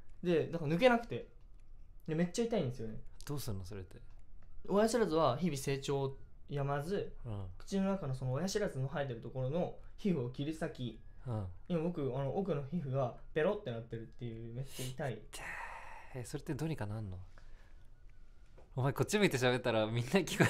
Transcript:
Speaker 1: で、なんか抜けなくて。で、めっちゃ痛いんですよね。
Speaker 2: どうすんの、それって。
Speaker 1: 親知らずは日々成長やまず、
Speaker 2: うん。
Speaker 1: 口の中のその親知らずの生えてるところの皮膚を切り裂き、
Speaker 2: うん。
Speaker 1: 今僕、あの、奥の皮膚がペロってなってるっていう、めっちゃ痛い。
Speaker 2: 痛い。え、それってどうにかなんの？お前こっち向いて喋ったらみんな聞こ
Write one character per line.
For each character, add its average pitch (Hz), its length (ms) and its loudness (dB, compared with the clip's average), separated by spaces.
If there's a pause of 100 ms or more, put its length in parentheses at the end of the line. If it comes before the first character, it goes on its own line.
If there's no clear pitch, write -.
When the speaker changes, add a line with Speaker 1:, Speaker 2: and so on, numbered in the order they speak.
(240)
Speaker 1:
で、 170 240 6
な 170 100 -4
ん 165 40 -2
か 156 60 -2
抜 165 120 4
け 254 80 10
な 233 120 10
く - 60 -6
て。 - 220 -6 (800)
で、 156 80 0
め 170 80 4
っ 175 80 0
ち 233 120 2
ゃ - 20 4
痛 226 120 0
い 180 60 2
ん 127 60 2
で 123 60 -4
す - 60 -8
よ 110 60 -4
ね。 107 140 -6 (240)
Speaker 2:
ど 147 100 -2
う 139 60 -2
す 120 100 -2
ん 98 60 -2
の、 92 80 -6
そ 92 100 -8
れ 98 60 -6
っ - 20 -8
て。 - 160 -14 (680)
Speaker 1:
親 208 220 8
知 240 100 4
ら 208 80 6
ず 156 80 2
は 151 220 6
日 175 100 2
々 165 100 2
成 139 220 0
長 139 380 0 (320)
や 143 140 0
ま 143 180 0
ず、 156 340 -2 (100)
Speaker 2:
う 120 40 -6
ん。 101 180 -4 (100)
Speaker 1:
口 - 220 -2
の 190 100 4
中 190 180 0
の 131 60 0
そ 131 120 -4
の 127 80 2
親 160 140 0
知 202 120 0
ら 202 100 2
ず - 80 -6
の 131 120 0
生 147 140 -2
え 135 40 -2
て 127 60 -4
る 113 80 -8
と - 80 -8
こ 131 120 -4
ろ 127 80 0
の 165 300 0 (160)
皮 202 160 2
膚 139 140 2
を 123 40 -2
切 139 160 -4
り 156 60 -2
裂 160 180 -2
き、 120 320 -6 (240)
Speaker 2:
う 127 60 -4
ん。 104 160 -2 (220)
Speaker 1:
今 170 120 2
僕、 170 200 0
あ - 20 0 (200)
の、 135 140 0
奥 190 160 0
の 139 100 -2
皮 147 120 -4
膚 139 160 0
が 127 240 2 (180)
ペ 156 100 4
ロ 147 100 6
っ - 100 -4
て 123 80 -4
な 117 80 -4
っ 113 40 -8
て 117 120 -8
る 113 80 -6
っ - 20 -8
て - 200 -10
い 117 260 -6
う、 - 20 -10
め 127 100 -4
っ - 20 -4
ち - 180 -6
ゃ - 20 -4
痛 127 240 -4
い。 110 120 -6 (100)
Speaker 2:
痛 - 100 -10
い。 - 40 -8 (720)
え、 123 100 -4
そ - 120 -6
れ - 40 -4
っ - 20 -12
て 165 100 -2
ど 139 120 -2
う 160 40 0
に 151 60 0
か - 100 -4
な 101 140 -4
ん 107 100 -4
の？ 95 80 -6 (1600)
お 131 80 0
前 135 100 4
こ 135 100 2
っ - 20 4
ち - 120 2
向 208 80 8
い 170 40 8
て 135 80 2
喋 123 200 6
っ - 40 2
た 123 100 2
ら 110 160 6
み 117 140 2
ん 113 40 0
な - 60 -4
聞 185 260 4
こ - 120 10